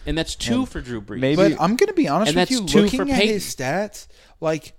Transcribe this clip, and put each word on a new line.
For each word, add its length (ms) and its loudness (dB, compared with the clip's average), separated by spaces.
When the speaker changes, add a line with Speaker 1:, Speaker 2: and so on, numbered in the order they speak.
Speaker 1:
and 140 -4
that's 160 -4
two 260 -2
Speaker 2:
And 80 -4
Speaker 1:
for 140 -12
Drew 180 -8
Brees. 200 -10
Speaker 2:
maybe 160 2
Speaker 3:
But 260 4
I'm 140 2
gonna 180 2
be 140 2
honest 220 2
Speaker 1:
And 60 0
Speaker 3:
with 120 2
Speaker 1:
that's 120 -2
Speaker 3:
you, 60 -6
Speaker 1:
two 220 6
for 100 -2
Speaker 3:
looking 20 -2
at 60 2
Speaker 1:
Peyton. 160 4
Speaker 3:
his 220 -6
stats, 500 -6
like, 380 -4